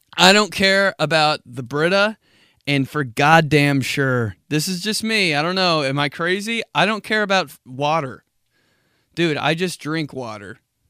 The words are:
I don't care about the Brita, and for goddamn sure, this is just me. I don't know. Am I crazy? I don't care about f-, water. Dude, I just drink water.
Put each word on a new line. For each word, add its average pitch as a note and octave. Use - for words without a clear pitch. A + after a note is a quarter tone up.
I F3+
don't G#3
care G3
about D3+
the A#2+
Brita, F3
and C#3
for D3
goddamn C#3+
sure, B2
this D3+
is F#3
just G#3
me. G#3
I C#3+
don't F3
know. F3
Am C3+
I C#3+
crazy? G3+
I D#3
don't G#3
care G#3+
about F#3+
f-, -
water. C3+
Dude, D#3+
I D3
just F3
drink D#3
water. A2